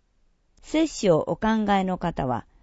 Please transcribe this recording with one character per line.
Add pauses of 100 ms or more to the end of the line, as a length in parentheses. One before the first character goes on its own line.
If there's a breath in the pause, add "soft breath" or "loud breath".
(640)
接 (120)
種
を
お
考
え
の
方
は、 (160)